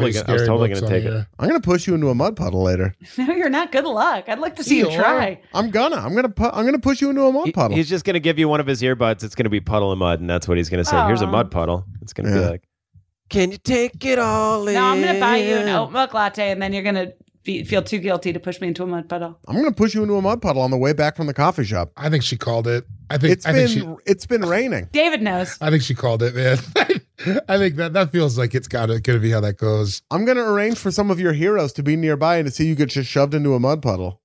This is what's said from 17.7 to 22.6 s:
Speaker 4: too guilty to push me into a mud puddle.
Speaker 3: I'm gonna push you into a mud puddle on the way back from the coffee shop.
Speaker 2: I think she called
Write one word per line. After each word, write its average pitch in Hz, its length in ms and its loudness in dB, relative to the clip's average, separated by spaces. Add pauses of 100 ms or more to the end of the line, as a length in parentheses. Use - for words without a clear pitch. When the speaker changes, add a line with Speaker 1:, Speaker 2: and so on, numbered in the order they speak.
Speaker 4:
too 208 160 -4
guilty 180 340 -2
to 175 80 -6
push 180 220 -8
me 185 60 -4
into 170 140 -4
a 185 40 -6
mud 170 240 -6
puddle. 170 360 -8
Speaker 3:
I'm - 100 -4
gonna 277 160 0
push 208 220 0
you 214 80 0
into 208 140 0
a 196 60 0
mud 214 180 0
puddle 139 220 0
on 127 80 2
the 131 80 2
way 139 160 2
back 151 220 0
from 160 100 -4
the 143 80 -4
coffee 151 300 2
shop. 95 340 -4
Speaker 2:
I 143 100 -4
think 151 160 2
she 120 140 -4
called 117 280 -2